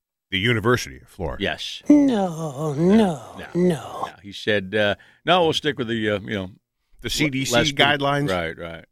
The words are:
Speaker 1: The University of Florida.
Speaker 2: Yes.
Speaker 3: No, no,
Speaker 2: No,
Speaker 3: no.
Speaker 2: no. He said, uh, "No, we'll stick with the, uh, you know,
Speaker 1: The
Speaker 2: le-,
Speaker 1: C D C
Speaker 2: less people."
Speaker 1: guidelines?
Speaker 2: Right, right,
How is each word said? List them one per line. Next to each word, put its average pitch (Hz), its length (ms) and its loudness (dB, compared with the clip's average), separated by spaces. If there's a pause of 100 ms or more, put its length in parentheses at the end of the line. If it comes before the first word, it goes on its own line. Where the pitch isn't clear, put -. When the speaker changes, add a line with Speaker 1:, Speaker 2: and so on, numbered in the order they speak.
(300)
Speaker 1:
The 95 100 -2
University 113 600 0
of - 80 -20
Florida. 76 360 -8
Speaker 2:
Yes. - 440 -6
Speaker 3:
No, 165 880 2
no, - 0 -
Speaker 2:
No, 180 480 4 (140)
Speaker 3:
no. - 180 -14
Speaker 2:
no. 170 540 -2 (140)
He 98 100 -16
said, 104 420 -2
uh, 104 200 2 (300)
"No, 175 200 4
we'll 156 80 2
stick 139 260 -2
with 123 100 -2
the, 110 240 0
uh, 101 80 -2
you 120 140 -10
know, 95 120 -4 (560)
Speaker 1:
The 117 60 -6
Speaker 2:
le-, - 20 -4
Speaker 1:
C 147 180 0
D 131 160 -2
C 127 100 -4
Speaker 2:
less 120 160 4
people." 143 140 2
Speaker 1:
guidelines? 143 460 0
Speaker 2:
Right, 85 280 -2
right, 85 340 -12